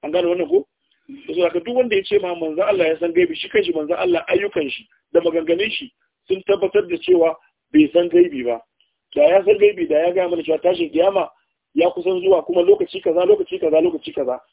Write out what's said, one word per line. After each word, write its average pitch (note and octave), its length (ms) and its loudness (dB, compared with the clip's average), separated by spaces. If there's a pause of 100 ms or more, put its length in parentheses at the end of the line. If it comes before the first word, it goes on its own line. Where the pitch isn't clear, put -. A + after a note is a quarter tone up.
An D3+ 80 -8
gane F3 180 0
wannan F3 200 -2
ko? - 180 2 (580)
To D#3+ 80 -10
saboda F3 160 0
haka E3+ 100 -4
duk A#3 160 -6
wanda B3 200 0
ya G3 80 0
ce G3+ 180 0
ma F3+ 140 -6
manzo D#3+ 260 -4
Allah G3 260 0
ya D#3+ 120 -2
san E3+ 140 -4
gaibi, E3+ 220 2
shi - 140 -12
kanshi F#3+ 240 0
manzo D#3 240 -4
Allah F3 320 0
ayyukan F3+ 400 -2
shi - 160 -14 (260)
da E3+ 100 4
maganganun E3+ 500 0
shi - 180 -10 (380)
sun F#3+ 180 -4
tabbatar G3+ 420 0
da F3 140 -6
cewa E3 320 4 (400)
bai D3+ 200 4
san F3 160 2
gaibi E3 360 2
ba. A#2 160 -4 (540)
Da C#3+ 100 2
ya F#3 180 6
san G3+ 140 4
gaibi G3 320 2
da D3 160 2
ya F3 80 0
gaya F3+ 160 0
mana E3 140 -4
cewa D#3 180 -2
tashin F3 320 -2
kiyama F3+ 360 0 (440)
ya F3 160 2
kusan F3+ 320 -4
zuwa F#3 240 4
kuma F3 160 0
lokaci F#3+ 400 0
kaza, F3 240 0
lokaci F#3+ 340 -4
kaza, D#3+ 220 2
lokaci E3 320 -4
kaza. B2+ 260 -6 (140)